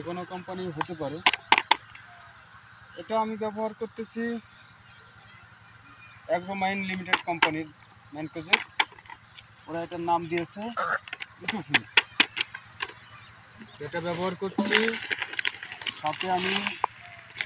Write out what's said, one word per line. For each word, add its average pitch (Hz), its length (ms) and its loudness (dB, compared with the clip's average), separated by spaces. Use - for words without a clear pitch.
কোনো 175 140 -4
কোম্পানি 185 320 -6
হতে 165 240 -4
পারে। 147 160 -2
এটা 190 120 -4
আমি 220 200 0
ব্যবহার 214 380 0
করতেছি 226 420 -4
অ্যাগ্রোমাইন 190 480 2
লিমিটেড 185 300 2
কোম্পানির 156 380 2
ম্যানকোজেব, 156 460 0
ওরা 160 180 -2
এটার 170 260 -6
নাম 170 100 6
দিয়েছে 170 300 -2
ইটোফিন। 147 380 0
এটা 156 220 -4
ব্যবহার 175 340 0
করছি, 208 360 4
সাথে 156 260 0
আমি 190 180 4